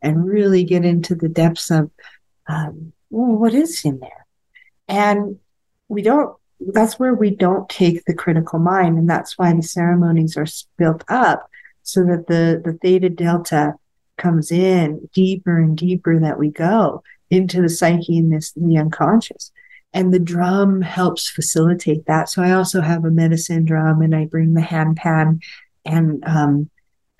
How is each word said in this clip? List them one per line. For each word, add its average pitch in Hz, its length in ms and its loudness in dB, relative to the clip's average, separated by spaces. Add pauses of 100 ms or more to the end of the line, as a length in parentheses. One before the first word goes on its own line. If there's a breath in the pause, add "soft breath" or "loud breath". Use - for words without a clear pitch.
and 156 240 0
really 196 380 2
get 180 200 0
into 175 300 0
the 165 160 -2
depths 165 400 0
of, 156 220 0 (560 loud breath)
um, 156 440 -8 (200)
well, 226 260 0
what 220 160 2
is 311 320 -2
in 135 140 -2
there? - 260 -20 (600 soft breath)
And 202 500 0 (520)
we 202 120 -4
don't, 240 340 0 (240)
that's 214 380 0
where 254 160 0
we 214 160 2
don't 190 400 0
take 170 360 0
the 170 100 -2
critical 160 420 -2
mind. 170 400 2
And 165 100 2
that's - 300 -4
why 175 160 2
the 165 80 2
ceremonies 170 760 0
are 151 60 -4
s-, - 220 -10 (120)
built 160 300 0
up 220 400 0 (360 loud breath)
so - 220 0
that 170 220 0
the, 165 360 2
the 165 180 -6
theta 185 280 2
delta 170 680 -2 (420)
comes 165 340 0
in 175 600 0
deeper 185 440 -2
and 160 200 2
deeper 170 420 0
that 156 200 -2
we 151 100 -2
go 165 540 -2 (260 soft breath)
into 180 320 0
the 170 80 2
psyche 170 480 0
and 165 160 2
this, 156 200 -6
the 165 240 2
unconscious. 160 760 -2 (420 soft breath)
And 185 200 2
the 180 60 4
drum 185 600 0
helps 170 480 -4
facilitate 160 760 0
that. 156 240 0
So - 120 -4
I 185 120 2
also 185 260 0
have 165 240 0
a 165 80 0
medicine 165 540 0
drum, 160 360 0
and 160 140 2
I 156 100 -2
bring 160 280 0
the 165 80 2
hand 160 340 -2
pan 160 460 0 (420 loud breath)
and, 160 420 0
um, 147 440 0 (500)